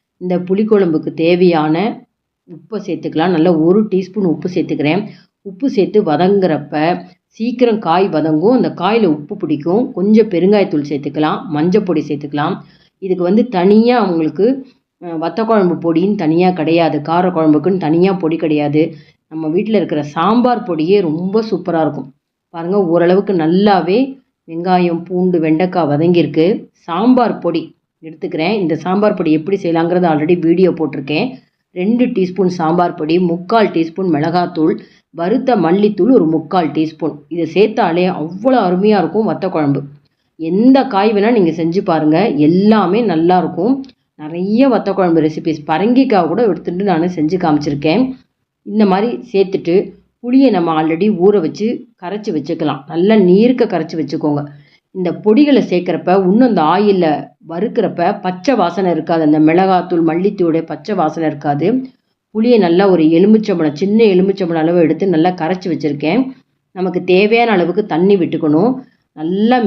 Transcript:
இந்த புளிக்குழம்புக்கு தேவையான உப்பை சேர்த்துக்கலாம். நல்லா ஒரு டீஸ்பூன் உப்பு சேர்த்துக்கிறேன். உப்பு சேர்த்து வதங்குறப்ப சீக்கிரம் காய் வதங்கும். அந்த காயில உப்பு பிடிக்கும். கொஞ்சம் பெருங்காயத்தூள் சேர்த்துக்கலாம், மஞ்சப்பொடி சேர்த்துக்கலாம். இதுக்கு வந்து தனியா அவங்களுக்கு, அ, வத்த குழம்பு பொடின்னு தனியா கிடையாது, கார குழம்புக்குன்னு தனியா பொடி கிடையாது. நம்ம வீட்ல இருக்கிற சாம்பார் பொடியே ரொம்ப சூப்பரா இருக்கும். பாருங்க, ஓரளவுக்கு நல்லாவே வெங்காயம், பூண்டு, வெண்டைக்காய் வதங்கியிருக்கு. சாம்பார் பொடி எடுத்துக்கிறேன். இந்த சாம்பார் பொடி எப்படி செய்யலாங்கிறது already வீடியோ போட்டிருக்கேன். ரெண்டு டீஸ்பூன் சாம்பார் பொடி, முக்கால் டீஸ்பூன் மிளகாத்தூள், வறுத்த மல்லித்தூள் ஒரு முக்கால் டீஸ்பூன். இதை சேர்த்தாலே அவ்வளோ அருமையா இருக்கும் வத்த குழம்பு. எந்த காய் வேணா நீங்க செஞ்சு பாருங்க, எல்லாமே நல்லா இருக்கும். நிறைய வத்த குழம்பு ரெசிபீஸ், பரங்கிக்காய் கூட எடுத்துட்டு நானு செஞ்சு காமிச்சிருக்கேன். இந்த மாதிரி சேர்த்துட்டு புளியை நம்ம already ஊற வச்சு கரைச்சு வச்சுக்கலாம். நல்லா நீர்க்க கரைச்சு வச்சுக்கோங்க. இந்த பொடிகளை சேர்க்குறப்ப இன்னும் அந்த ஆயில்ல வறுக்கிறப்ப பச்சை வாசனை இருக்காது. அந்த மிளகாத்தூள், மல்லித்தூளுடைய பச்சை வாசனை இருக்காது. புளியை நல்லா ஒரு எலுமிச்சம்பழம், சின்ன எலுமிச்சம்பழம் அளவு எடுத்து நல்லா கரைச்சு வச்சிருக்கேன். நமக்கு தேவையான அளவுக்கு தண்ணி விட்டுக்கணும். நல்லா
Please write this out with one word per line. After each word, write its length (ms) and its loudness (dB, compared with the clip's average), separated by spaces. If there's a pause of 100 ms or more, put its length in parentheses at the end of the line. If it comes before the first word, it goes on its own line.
(200)
இந்த 140 -4 (120)
புளிக்குழம்புக்கு 640 0 (140)
தேவையான 520 2 (720)
உப்பை 300 -14
சேர்த்துக்கலாம். 560 -2
நல்லா 240 2
ஒரு 260 2
டீஸ்பூன் 420 -2
உப்பு 220 -2
சேர்த்துக்கிறேன். 520 -2 (460)
உப்பு 220 -8
சேர்த்து 340 0
வதங்குறப்ப 720 0 (560)
சீக்கிரம் 500 0
காய் 280 0
வதங்கும். 480 2
அந்த 180 2
காயில 320 0
உப்பு 300 -4
பிடிக்கும். 440 -2 (120)
கொஞ்சம் 360 2
பெருங்காயத்தூள் 600 0
சேர்த்துக்கலாம், 500 -4 (140)
மஞ்சப்பொடி 520 0
சேர்த்துக்கலாம். 500 -6 (480)
இதுக்கு 220 -6
வந்து 240 2
தனியா 500 4
அவங்களுக்கு, 480 0 (560)
அ, 40 -16 (100)
வத்த 280 -4
குழம்பு 320 2
பொடின்னு 400 0
தனியா 360 2
கிடையாது, 500 0
கார 260 0
குழம்புக்குன்னு 580 0
தனியா 260 2
பொடி 240 -2
கிடையாது. 480 0 (440)
நம்ம 200 -8
வீட்ல 320 -2
இருக்கிற 240 -4
சாம்பார் 640 0
பொடியே 320 0
ரொம்ப 420 -2
சூப்பரா 400 -4
இருக்கும். 260 -6 (460)
பாருங்க, 320 -2
ஓரளவுக்கு 480 2
நல்லாவே 640 2 (500)
வெங்காயம், 560 0
பூண்டு, 360 0
வெண்டைக்காய் 500 0
வதங்கியிருக்கு. 560 2 (380)
சாம்பார் 560 0
பொடி 240 -4 (380)
எடுத்துக்கிறேன். 580 -6
இந்த 160 -2
சாம்பார் 420 -2
பொடி 140 0
எப்படி 320 0
செய்யலாங்கிறது 460 0
already 300 0
வீடியோ 320 2
போட்டிருக்கேன். 560 -4 (460)
ரெண்டு 320 0
டீஸ்பூன் 500 -2
சாம்பார் 400 0
பொடி, 240 -4
முக்கால் 520 0
டீஸ்பூன் 400 -2
மிளகாத்தூள், 600 0 (420)
வறுத்த 420 -2
மல்லித்தூள் 580 2
ஒரு 120 4
முக்கால் 440 -2
டீஸ்பூன். 420 -4 (160)
இதை 180 -4
சேர்த்தாலே 680 0
அவ்வளோ 480 -2
அருமையா 380 2
இருக்கும் 320 -2
வத்த 180 -4
குழம்பு. 320 -2 (600)
எந்த 460 2
காய் 260 0
வேணா 200 2
நீங்க 200 2
செஞ்சு 320 -2
பாருங்க, 320 2 (220)
எல்லாமே 640 2 (100)
நல்லா 260 2
இருக்கும். 360 -2 (440)
நிறைய 500 0
வத்த 260 0
குழம்பு 320 2
ரெசிபீஸ், 400 -4
பரங்கிக்காய் 640 2
கூட 180 0
எடுத்துட்டு 460 -2
நானு 220 0
செஞ்சு 240 -2
காமிச்சிருக்கேன். 640 0 (640)
இந்த 200 0
மாதிரி 240 0 (200)
சேர்த்துட்டு 440 -2 (440)
புளியை 320 2
நம்ம 320 0
already 260 0 (100)
ஊற 220 4
வச்சு 260 -4 (300)
கரைச்சு 360 -10
வச்சுக்கலாம். 560 -4
நல்லா 280 2 (140)
நீர்க்க 440 4
கரைச்சு 260 -4
வச்சுக்கோங்க. 420 -4 (520)
இந்த 160 -4 (120)
பொடிகளை 400 4
சேர்க்குறப்ப 480 -2 (160)
இன்னும் 240 4
அந்த 120 0 (120)
ஆயில்ல 320 2 (420)
வறுக்கிறப்ப 560 -4 (160)
பச்சை 340 -2
வாசனை 360 0
இருக்காது. 320 0
அந்த 160 4
மிளகாத்தூள், 680 2
மல்லித்தூளுடைய 600 0
பச்சை 280 -8
வாசனை 340 -2
இருக்காது. 380 -2 (680)
புளியை 240 4
நல்லா 320 4
ஒரு 120 4 (140)
எலுமிச்சம்பழம், 600 2
சின்ன 280 0
எலுமிச்சம்பழம் 580 2
அளவு 220 2
எடுத்து 220 0
நல்லா 260 2
கரைச்சு 380 -6
வச்சிருக்கேன். 520 -2 (540)
நமக்கு 280 -4
தேவையான 520 2
அளவுக்கு 300 0
தண்ணி 300 2
விட்டுக்கணும். 560 0 (440)
நல்லா 500 0